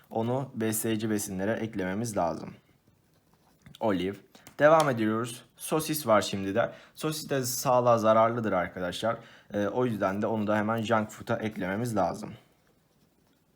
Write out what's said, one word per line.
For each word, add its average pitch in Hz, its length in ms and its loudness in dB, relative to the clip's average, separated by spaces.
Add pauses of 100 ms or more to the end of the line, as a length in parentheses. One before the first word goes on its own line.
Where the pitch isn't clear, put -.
(100)
onu 123 440 -2
besleyici 110 560 -2
besinlere 101 420 -2
eklememiz 104 640 -4
lazım. 85 340 -2 (1300)
Olive. 98 360 0 (420)
Devam 151 320 6
ediyoruz. 113 520 -2 (140)
Sosis 156 500 -4
var 107 160 6
şimdi 98 320 -4
de. 113 180 0 (220)
Sosis 156 360 -6
de 139 120 0
sağlığa 123 560 4
zararlıdır 110 540 4
arkadaşlar. 90 640 -2 (380)
Ee, 104 120 0
o 127 200 0
yüzden 101 360 0
de 110 40 0
onu 107 200 -2
da 104 100 2
hemen 110 260 0
junk 107 280 0
food'a 113 260 -6
eklememiz 107 600 -4
lazım. 87 340 -2 (1300)